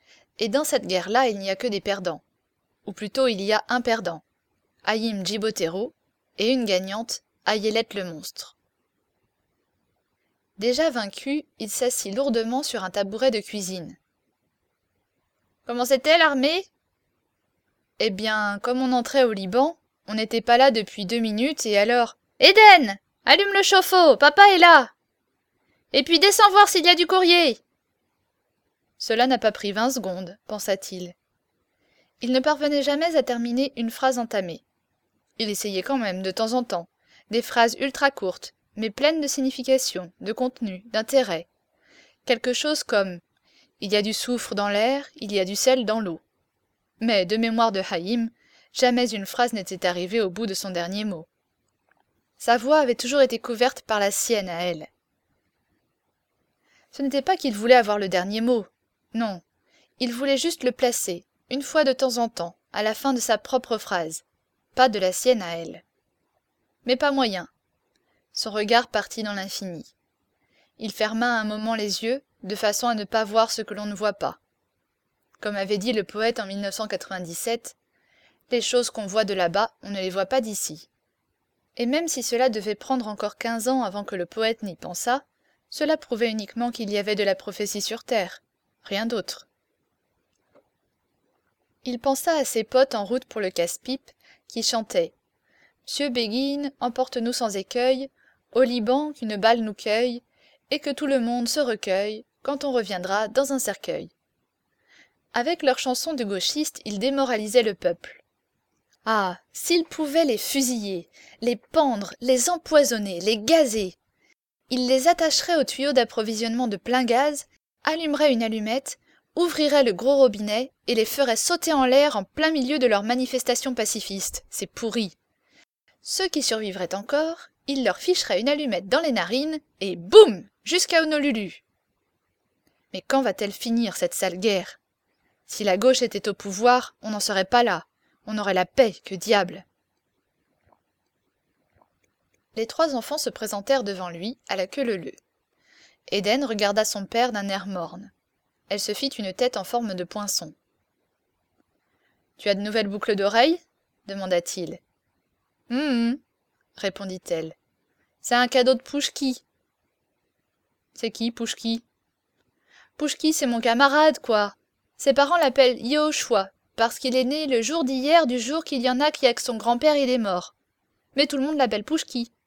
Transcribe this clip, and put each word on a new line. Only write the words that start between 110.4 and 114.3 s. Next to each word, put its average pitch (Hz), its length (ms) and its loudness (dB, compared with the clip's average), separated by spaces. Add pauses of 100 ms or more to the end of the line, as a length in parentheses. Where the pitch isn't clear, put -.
les 233 160 0
pendre, 240 640 0
les 254 300 2
empoisonner, 240 680 2
les 214 200 0
gazer ! 220 600 2 (720)